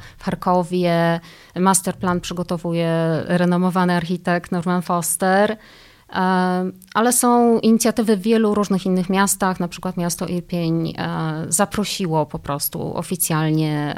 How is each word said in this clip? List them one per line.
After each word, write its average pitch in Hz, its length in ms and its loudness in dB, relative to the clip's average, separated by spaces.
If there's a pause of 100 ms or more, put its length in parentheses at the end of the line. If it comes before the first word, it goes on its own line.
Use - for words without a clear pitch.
(180)
W - 60 -20
Charkowie 175 960 0 (360)
masterplan 180 680 0
przygotowuje 165 1040 -2
renomowany 180 680 2
architekt 175 580 -2
Norman 180 300 -2
Foster. 190 680 0
E, 185 1200 -2 (220)
ale 233 200 2
są 240 460 4
inicjatywy 220 580 2
w 180 40 -6
wielu 220 340 2
różnych 202 300 0
innych 185 240 0
miastach, 190 500 0
na 175 80 -2
przykład - 300 -8
miasto 175 300 -4
Irpień, 165 720 -2
e, 165 520 -4
zaprosiło 180 760 -2
po 160 140 -10
prostu - 580 -6
oficjalnie, 156 1000 -2